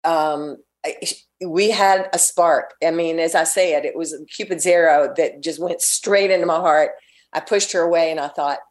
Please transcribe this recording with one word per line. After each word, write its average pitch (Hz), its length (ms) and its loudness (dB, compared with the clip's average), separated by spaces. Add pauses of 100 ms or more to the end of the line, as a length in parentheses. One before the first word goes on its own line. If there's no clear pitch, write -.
um, 151 540 -2 (280)
I, - 160 -6
sh-, - 220 -10 (200)
we 185 260 0
had 190 420 2
a 175 60 -2
spark. - 640 2
I 165 100 2
mean, 165 260 -2
as 165 160 -2
I 165 100 4
say 175 300 0
it, 147 100 0
it - 120 -6
was 160 180 -6 (200)
Cupid's 185 320 -6
arrow 156 500 4
that 151 260 -2
just 156 180 -8
went 127 200 -6
straight 196 500 0
into 175 160 2
my 165 100 0
heart. 156 340 2 (420)
I 147 80 -4
pushed 202 320 -2
her 180 80 0
away 165 300 2
and 160 100 -6
I 143 80 -6
thought 143 300 -4 (120)